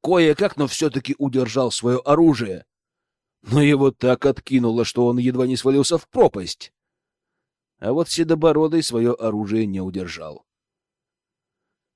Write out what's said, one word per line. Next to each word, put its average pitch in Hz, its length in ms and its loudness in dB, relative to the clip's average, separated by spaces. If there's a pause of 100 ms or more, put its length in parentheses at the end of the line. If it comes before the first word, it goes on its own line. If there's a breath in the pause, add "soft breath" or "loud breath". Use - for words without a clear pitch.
кое-как, 170 540 2
но 143 100 0
все-таки 135 520 -4
удержал 127 520 -2
свое 123 320 -2
оружие. 135 600 2 (800)
Но 123 180 2
его 139 300 4
так 127 340 0
откинуло, 120 640 0
что 123 200 0
он 123 120 0
едва 123 280 0
не 127 100 -2
свалился 139 420 2
в - 100 -12
пропасть. - 640 -2 (1040)
А 113 140 -4
вот 160 160 -2
Седобородый 160 720 2
свое 120 320 0
оружие 107 520 -2
не 95 160 -6
удержал. 87 640 -12 (1500)